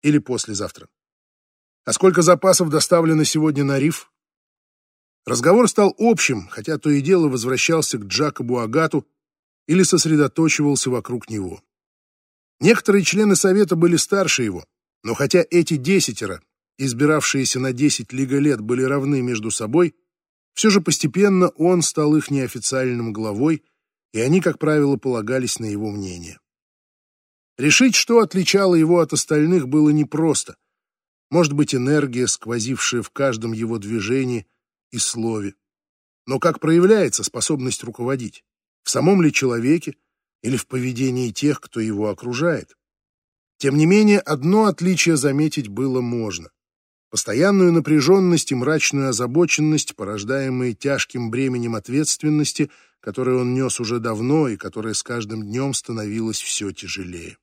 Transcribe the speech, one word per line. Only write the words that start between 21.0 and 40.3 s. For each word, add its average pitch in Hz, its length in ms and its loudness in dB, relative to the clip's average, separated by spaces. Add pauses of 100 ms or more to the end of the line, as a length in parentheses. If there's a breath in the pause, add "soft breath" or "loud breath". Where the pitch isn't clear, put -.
он 170 320 2
стал 151 340 0
их 143 140 -2
неофициальным 127 840 -4
главой, 110 500 -2 (500)
и 110 80 -4
они, 151 200 4
как 160 180 -2
правило, 147 380 2
полагались 123 640 -4
на 113 80 -8
его 104 240 -6
мнение. 87 480 -12 (1160)
Решить, 196 380 4
что 233 240 2
отличало 190 560 2
его 165 260 4
от 156 120 0
остальных, 151 560 0
было 151 220 4
непросто. 151 680 0 (720)
Может 156 220 2
быть, 143 220 0
энергия, 127 520 0
сквозившая 117 760 -4
в - 80 -12
каждом 117 420 -4
его 113 260 -4
движении 113 680 -4 (440)
и 117 80 -10
слове. 110 560 -4 (720)
Но 131 120 -4
как 165 220 0
проявляется 165 640 4
способность 127 600 -4
руководить? 120 600 -8 (380)
В - 80 -6
самом 175 320 4
ли 147 100 4
человеке 135 640 0 (460)